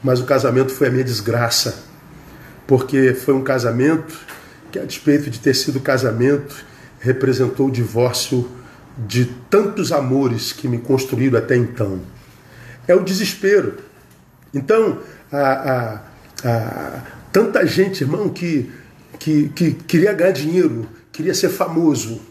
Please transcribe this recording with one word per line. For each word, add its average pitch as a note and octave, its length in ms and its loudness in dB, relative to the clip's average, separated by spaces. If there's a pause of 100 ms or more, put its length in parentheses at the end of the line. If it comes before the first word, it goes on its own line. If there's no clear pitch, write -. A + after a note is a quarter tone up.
mas B2+ 160 2
o B2 60 -4
casamento C3 480 2
foi C#3 140 0
a A#2+ 40 2
minha B2+ 140 0
desgraça, A#2 760 -2 (840)
porque C3 460 4
foi C3+ 200 0
um C3+ 80 2
casamento C3 760 0 (520)
que, - 80 -8
a - 40 -8
despeito D3 460 0
de A#2 100 -10
ter C#3+ 140 2
sido C3 260 -2
casamento, C3 840 0 (340)
representou B2+ 680 0
o C3+ 40 0
divórcio A#2+ 720 0 (520)
de A#2 260 0 (260)
tantos G3 440 2
amores C3 580 0
que - 160 -8
me A#2+ 120 -2
construíram C3 600 0
até B2 160 0
então. G#2 460 -2 (840)
É F3 80 4
o F#3+ 80 6
desespero. F#3+ 760 0 (760)
Então, G#3 460 2 (320)
a, C#3+ 80 -4
a, B2+ 600 0 (420)
a, A2+ 580 -4 (300)
tanta G#3+ 340 4
gente, F#3+ 380 0
irmão, G3 240 -2
que, D#3 420 -4 (480)
que, D3 300 2
que D3+ 240 0
queria F3 400 2
ganhar F#3 200 2
dinheiro, D3+ 580 0 (220)
queria E3 220 -4
ser - 160 0
famoso D3 800 0